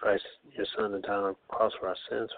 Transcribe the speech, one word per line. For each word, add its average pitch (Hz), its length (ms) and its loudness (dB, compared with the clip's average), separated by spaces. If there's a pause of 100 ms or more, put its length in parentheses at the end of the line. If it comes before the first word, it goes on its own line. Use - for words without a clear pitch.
Christ, 101 240 4 (320)
your 101 100 0 (100)
Son, 107 140 0
to 98 100 -2
die 95 120 -2
on 101 180 2
the 95 60 -4 (180)
cross 110 240 4
for 95 100 -4
our 90 80 -2 (140)
sins, 113 280 -2